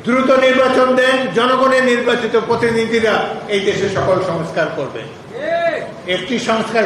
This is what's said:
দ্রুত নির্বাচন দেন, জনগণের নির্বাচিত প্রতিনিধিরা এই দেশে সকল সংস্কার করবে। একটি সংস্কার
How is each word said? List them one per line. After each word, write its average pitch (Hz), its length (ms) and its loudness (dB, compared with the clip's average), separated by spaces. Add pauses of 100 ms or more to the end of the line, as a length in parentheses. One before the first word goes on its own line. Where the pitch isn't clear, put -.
দ্রুত 254 280 0
নির্বাচন 254 640 4
দেন, 254 400 2
জনগণের 262 480 2
নির্বাচিত 240 640 2
প্রতিনিধিরা 226 760 0 (220)
এই 202 120 0
দেশে 190 300 0
সকল 185 380 0
সংস্কার 165 480 -2
করবে। 123 240 -6 (1120)
একটি 180 280 -2
সংস্কার 220 460 0